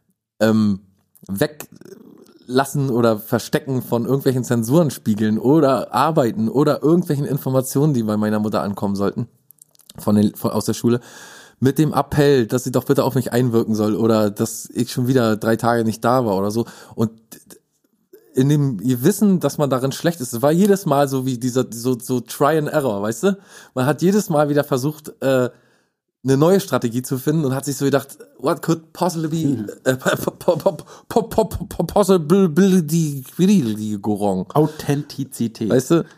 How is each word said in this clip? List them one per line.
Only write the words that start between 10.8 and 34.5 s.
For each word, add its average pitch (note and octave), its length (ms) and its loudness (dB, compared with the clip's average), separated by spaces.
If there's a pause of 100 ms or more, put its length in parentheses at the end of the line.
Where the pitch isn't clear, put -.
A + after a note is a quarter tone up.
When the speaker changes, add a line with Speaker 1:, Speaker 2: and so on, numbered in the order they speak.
Speaker 1:
mit C#3 140 2
dem D3+ 160 2
Appell, C#3+ 540 2
dass B2+ 160 -2
sie B2+ 80 -6
doch B2+ 140 0
bitte C#3 180 2
auf B2 100 0
mich B2+ 200 -2
einwirken A2+ 420 2
soll G#2+ 200 0
oder A2 360 2
dass - 420 -6
ich A#2+ 180 -4
schon B2 160 -4
wieder A#2 300 2
drei A2+ 200 0
Tage A#2 260 0
nicht A2 200 -4
da B2 220 2
war G2+ 100 0
oder G2 140 -2
so. A2+ 160 -2 (300)
Und A2+ 160 -2 (1200)
in C3 160 2
dem C#3+ 300 2
Gewissen, C#3+ 600 2
dass C#3+ 200 -4
man C#3+ 100 0
darin C3 220 0
schlecht E3+ 300 -4
ist, B2 120 -8
es A#2 80 -4
war D3 100 4
jedes F#3+ 360 2
Mal C#3+ 200 2
so C3 200 -2
wie B2+ 100 -2
dieser, B2 320 0
so, A#2 300 -4
so B2+ 220 -4
Try D3+ 360 0
and D3+ 120 -2
Error, D#3 340 -2
weißt A2+ 200 -4
du? F#3+ 140 2 (380)
Man B2+ 100 0
hat C#3 160 0
jedes G3 280 2
Mal D3 200 2
wieder D3 140 2
versucht, C#3 460 -4 (120)
äh, B2+ 300 2 (720)
eine C3+ 140 2
neue F3 220 4
Strategie B2 440 -4
zu C3 160 -4
finden D3+ 260 -2
und B2+ 80 -2
hat C3+ 120 -6
sich C#3 120 -6
so C#3+ 80 -2
gedacht, C3+ 320 0 (220)
what D#3+ 240 -4
could E3 300 -4
possibly E3 340 -4
be, D#3+ 200 -2 (140)
Speaker 2:
Mhm. G2+ 80 -8 (140)
Speaker 1:
äh, C3 140 2
po-, - 340 -4
po-, - 240 0
po-, - 220 -2 (320)
po-, A#3 120 0
po-, A3+ 240 0
po-, - 220 -10
po-, - 160 -6
possibility E3 2250 2
go G#2 180 -2
wrong? F#2+ 340 0